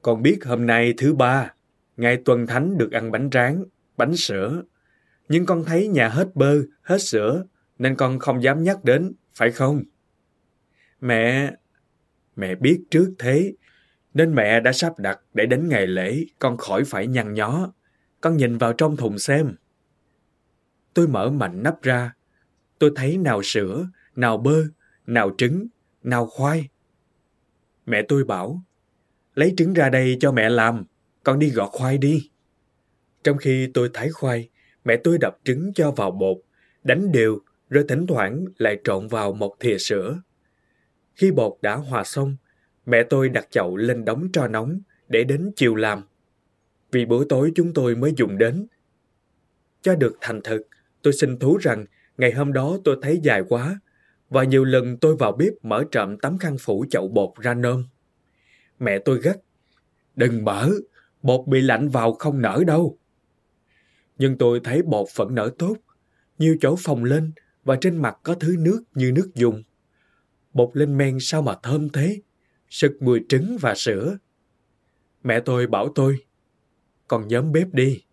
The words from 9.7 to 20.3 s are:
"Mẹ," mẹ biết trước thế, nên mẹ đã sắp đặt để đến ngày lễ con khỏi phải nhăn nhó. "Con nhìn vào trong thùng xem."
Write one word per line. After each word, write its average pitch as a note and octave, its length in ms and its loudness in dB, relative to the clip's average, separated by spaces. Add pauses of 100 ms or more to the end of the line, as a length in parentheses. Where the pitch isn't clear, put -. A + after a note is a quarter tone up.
"Mẹ," B2 500 0 (840)
mẹ F#2+ 200 -6
biết D3 240 2 (100)
trước F#3 300 2
thế, C#3+ 340 0 (600)
nên D#3+ 220 2
mẹ A2+ 240 4
đã A#2+ 120 2
sắp E3 280 -4
đặt G2 200 -4 (140)
để G#2+ 120 2
đến B2+ 240 0
ngày G#2 180 2
lễ F#2 380 -2 (140)
con A#2+ 180 -2
khỏi A#2 260 -2
phải A2 240 -4
nhăn A#2 260 -2
nhó. C3+ 400 -2 (480)
"Con E3 160 2
nhìn A#2+ 200 2
vào A#2 160 0
trong D3+ 240 0
thùng G#2 220 -4
xem." C#3 360 0 (1400)